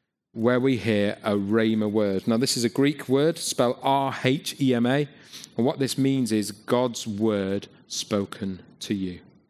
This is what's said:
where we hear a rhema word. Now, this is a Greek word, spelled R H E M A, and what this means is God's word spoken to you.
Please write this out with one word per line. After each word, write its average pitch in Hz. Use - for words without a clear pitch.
where 120
we 131
hear 104
a 107
rhema 107
word. 101
Now, 113
this 127
is 120
a 117
Greek 143
word, 151
spelled 123
R 139
H 131
E 127
M 117
A, 139
and 117
what 135
this 131
means 135
is 104
God's 123
word 101
spoken 98
to -
you. 92